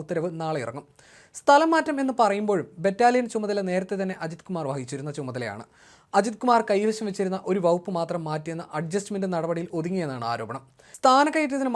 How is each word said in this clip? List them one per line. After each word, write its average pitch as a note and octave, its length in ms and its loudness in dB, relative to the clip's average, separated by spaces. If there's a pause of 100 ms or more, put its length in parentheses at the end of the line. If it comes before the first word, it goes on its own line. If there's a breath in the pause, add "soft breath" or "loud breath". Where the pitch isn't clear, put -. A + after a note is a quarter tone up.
ഉത്തരവ് E3 280 -2 (120)
നാളെ D#3+ 240 -2
ഇറങ്ങും. A#2+ 200 -10 (540 soft breath)
സ്ഥലം D4 340 6
മാറ്റം D#4 300 2
എന്ന് C4 160 0
പറയുമ്പോഴും G#3 480 2 (160)
ബറ്റാലിയൻ A#3+ 500 4
ചുമതല G3+ 360 -2
നേരത്തെ F#3 320 -2
തന്നെ F#3+ 140 -4 (100)
അജിത് E3 240 -12
കുമാർ E3 220 -4
വഹിച്ചിരുന്ന C#3 460 -8
ചുമതലയാണ്. B2 480 -8 (540 soft breath)
അജിത് G#3 220 2
കുമാർ A#3+ 280 6
കൈവശം G#3+ 400 0
വെച്ചിരുന്ന F#3+ 280 -2 (140)
ഒരു G3 140 0
വകുപ്പ് F3 320 2
മാത്രം E3+ 300 -4
മാറ്റിയെന്ന D#3 380 -6 (140)
അഡ്ജസ്റ്റ്മെന്റ് F#3+ 540 -4
നടപടിയിൽ E3+ 340 -2 (120)
ഒതുങ്ങിയെന്നാണ് D#3+ 540 -4
ആരോപണം. A2+ 300 -8 (340 soft breath)
സ്ഥാനക്കയറ്റത്തിന് C4+ 800 2